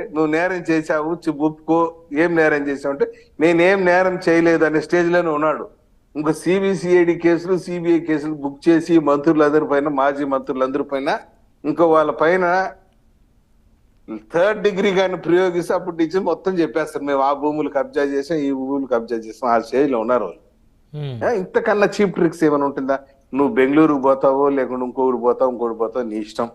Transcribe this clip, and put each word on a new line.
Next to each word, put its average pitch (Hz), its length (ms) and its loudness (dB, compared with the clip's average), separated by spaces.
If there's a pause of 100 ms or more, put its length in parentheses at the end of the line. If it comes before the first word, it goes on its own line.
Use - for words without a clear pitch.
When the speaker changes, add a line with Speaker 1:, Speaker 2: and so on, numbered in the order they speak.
(120)
Speaker 1:
"నువ్వు 156 180 0
నేరం 175 400 -2
చేశావు, 156 440 -2
చి-, 160 260 -6
ఒప్పుకో, 156 380 0 (360)
ఏం 165 220 2
నేరం 151 320 2
చేశావు?" 139 260 -4
అంటే, 180 120 -2 (340)
"నేనేం 175 440 4
నేరం 180 340 2 (100)
చేయలేదు" 165 360 4
అనే 156 160 0
స్టేజ్ 170 300 0
లోనే 175 180 2
ఉన్నాడు. 147 380 -2 (480)
ఇంకా 151 180 -2
సీబీసీఐడి 180 840 2
కేసులు, 170 440 0
సీబీఐ 170 420 0
కేసులు 156 340 -4
బుక్ 139 340 -4
చేసి 165 300 4
మంత్రులందరి 151 680 2
పైన, 143 220 0
మాజీ 139 360 0
మంత్రులందరి 135 580 -2
పైన, 139 280 -4 (540)
ఇంకా 147 200 0
వాళ్ళ 156 260 4
పైన 165 340 2 (1900)
థర్డ్ 190 280 2
డిగ్రీ 202 300 0
గాని 185 240 0
ప్రయోగిస్తే 175 580 0
అప్పుడు 175 220 -4
నుంచి 165 240 0
మొత్తం 180 380 -2
చెప్పేస్తారు, 151 460 -2
"మేము 139 180 0
ఆ 139 100 2
భూములు 147 360 -2
కబ్జా 139 340 -2
చేసాం, 139 360 -2
ఈ 139 140 -2
భూములు 135 340 -4
కబ్జా 117 300 -2
చేసాం." 110 340 -6
ఆ 117 80 4
స్టేజ్ 131 320 0
లో 117 100 0
ఉన్నారు 117 240 0
వాళ్ళు. 85 160 -10 (560)
Speaker 2:
హ్మ్. 135 280 -8
Speaker 1:
ఏ, 233 120 0
ఇంతకన్నా 208 500 0
చీప్ 202 280 0
ట్రిక్స్ 165 300 0
ఏమైనా 143 220 2
ఉంటుందా? 135 320 -4 (360)
నువ్వు 131 200 0
బెంగళూరుకు 143 460 4
పోతావో, 135 480 2
లేకుంటే 127 360 -2
ఇంకొకటి 127 320 0
పోతావో, 120 360 0
ఇంకోటి 117 220 -4
పోతావో, 117 320 -4
నీ 107 100 -6
ఇష్టం, 113 380 -6